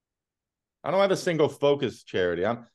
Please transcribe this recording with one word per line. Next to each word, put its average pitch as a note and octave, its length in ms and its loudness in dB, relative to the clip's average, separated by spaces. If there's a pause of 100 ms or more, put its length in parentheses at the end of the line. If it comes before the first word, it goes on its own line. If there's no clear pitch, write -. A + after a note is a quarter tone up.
(840)
I - 80 -6
don't F#3+ 100 0
have G3 100 2
a F#3+ 60 2
single D#3 320 0
focus C#3+ 560 0
charity. F2+ 400 -2
I'm, A#2 300 -4